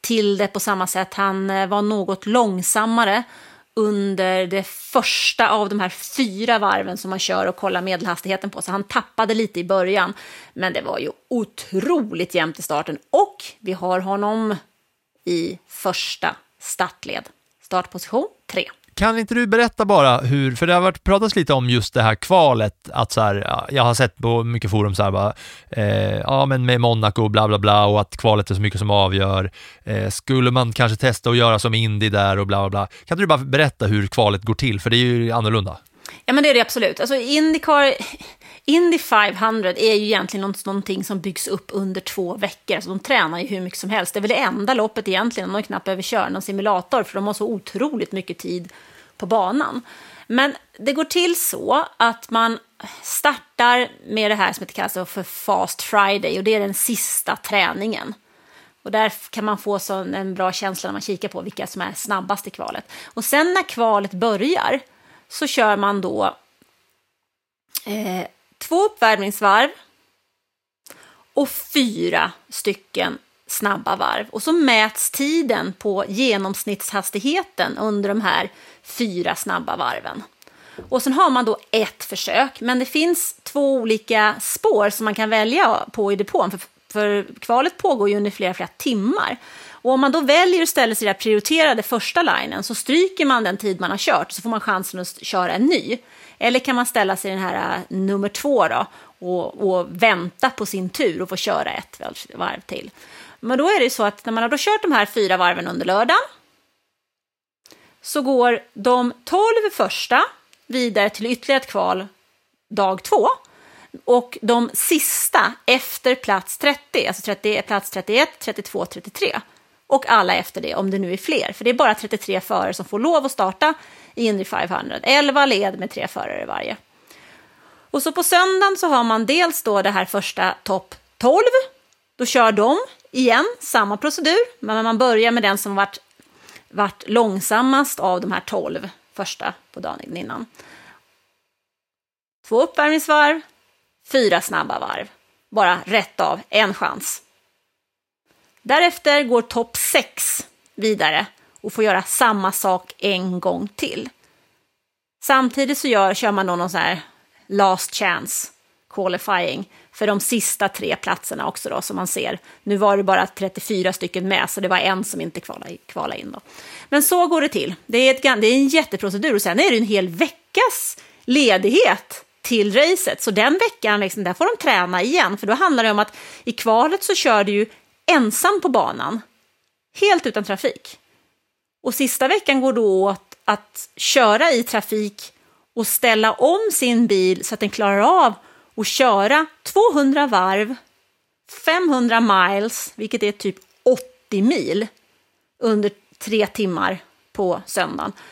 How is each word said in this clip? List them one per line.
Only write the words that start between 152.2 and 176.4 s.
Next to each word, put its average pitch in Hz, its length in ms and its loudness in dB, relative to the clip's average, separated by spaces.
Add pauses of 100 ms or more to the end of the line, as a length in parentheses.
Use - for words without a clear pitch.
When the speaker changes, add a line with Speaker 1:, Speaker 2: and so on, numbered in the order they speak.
Speaker 1:
sak 185 460 -2
en 185 420 -2
gång 175 360 -4
till. - 340 -8 (1160)
Samtidigt 269 540 2
så - 100 -4
gör, 196 260 4
kör 208 180 0
man 196 140 0
då 180 100 -2
någon 175 140 -2
sån 170 120 -2
här 165 200 0 (460)
last 190 480 2
chance 175 520 -4 (420)
qualifying 180 800 -4 (220)
för - 160 -4
de 202 120 2
sista 202 500 -2
tre 196 260 -6
platserna 175 520 -6
också - 220 -8
då, - 120 -6
som - 140 -10
man 180 120 -6
ser. - 320 -6 (240)
Nu 202 140 -2
var 202 200 4
det 202 60 0
bara 185 240 2
trettiofyra 185 640 -4
stycken 180 340 -6
med, 190 220 0
så - 120 -8
det 190 60 -4
var 185 100 2
en 190 260 0
som - 180 -8
inte 165 180 -10
kvala-, - 460 -16
kvala - 300 -8
in - 160 -14
då. - 80 -16 (500)
Men 285 140 2
så 349 240 2
går 311 140 2
det 302 80 0
till. 180 260 -4 (100)
Det 233 120 -2
är 262 160 6
ett 262 100 -4
gan-, 254 180 4
det 214 60 4
är 240 80 4
en 277 120 4
jätteprocedur, 233 680 0
och 208 60 2
sen 185 180 0
är 381 120 4
det 233 60 2
en 226 60 2
hel 196 240 0
veckas - 920 -2 (260)
ledighet 247 1040 2 (160)
till 208 320 0
racet. 311 480 2
Så 226 100 -2
den 220 220 4
veckan, 359 460 0
liksom, 202 240 -4
där 180 100 -2
får 320 120 0
de 453 160 0
träna 185 400 2
igen. 226 360 2
För 208 100 -6
då 214 60 2
handlar 277 300 2
det 220 80 2
om 208 80 0
att 214 160 -2 (280)